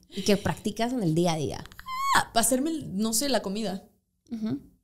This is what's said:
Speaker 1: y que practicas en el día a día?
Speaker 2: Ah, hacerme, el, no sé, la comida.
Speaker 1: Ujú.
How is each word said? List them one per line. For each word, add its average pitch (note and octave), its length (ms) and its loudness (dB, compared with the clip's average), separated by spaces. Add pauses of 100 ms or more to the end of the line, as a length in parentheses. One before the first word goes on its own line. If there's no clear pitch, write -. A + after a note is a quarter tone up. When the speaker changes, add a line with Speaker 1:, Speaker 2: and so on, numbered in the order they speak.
Speaker 1:
y G3 140 -6
que G3+ 120 6
practicas G#3+ 560 -2
en B3+ 120 0
el D#3+ 100 2
día E3+ 200 4
a - 20 0
día? C3+ 280 -4 (540)
Speaker 2:
Ah, - 160 2
hacerme, C4 380 2
el, F#3+ 260 -6
no A3 160 0
sé, C#4+ 160 0
la G#3 140 2
comida. G3 400 -4 (480)
Speaker 1:
Ujú. A3 260 -4 (260)